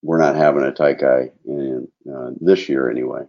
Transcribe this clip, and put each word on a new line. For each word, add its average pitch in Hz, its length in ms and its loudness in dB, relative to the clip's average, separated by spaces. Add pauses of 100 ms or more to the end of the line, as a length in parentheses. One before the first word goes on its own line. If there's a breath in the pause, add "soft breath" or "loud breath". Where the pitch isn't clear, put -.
we're 82 160 0
not 73 160 2
having 73 280 2
a 67 80 -2
Taikai 67 600 0 (140)
in, 67 420 -6 (200)
uh, 65 220 -12 (100)
this 90 300 2
year 67 220 0
anyway. 64 380 -6